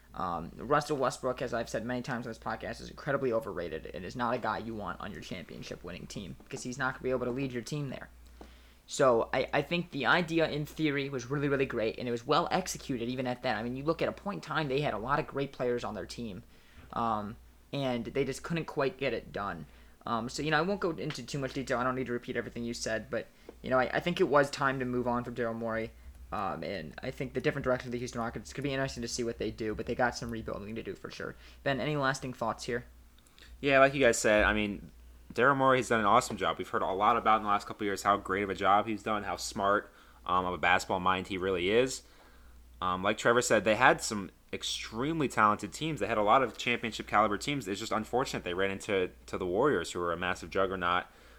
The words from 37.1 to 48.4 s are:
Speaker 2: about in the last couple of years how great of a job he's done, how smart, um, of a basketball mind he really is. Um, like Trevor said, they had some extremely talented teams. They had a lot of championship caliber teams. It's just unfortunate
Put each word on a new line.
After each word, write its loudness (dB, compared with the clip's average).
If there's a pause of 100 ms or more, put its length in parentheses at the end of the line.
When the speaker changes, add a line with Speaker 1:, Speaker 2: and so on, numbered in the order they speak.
Speaker 2:
about 4
in -4
the 0
last 2
couple -8
of 0
years -2
how 6
great 0
of -2
a -4
job 6
he's -4
done, 0
how -4
smart, 0 (340)
um, 4
of -2
a -2
basketball 4
mind 2
he -4
really 0
is. 2 (800)
Um, 0
like 2
Trevor 6
said, 4
they 6
had 6
some -4 (220)
extremely -4
talented 4
teams. -4
They 0
had 0
a 4
lot 8
of -2
championship -2
caliber 4
teams. -4
It's -4
just -6
unfortunate -2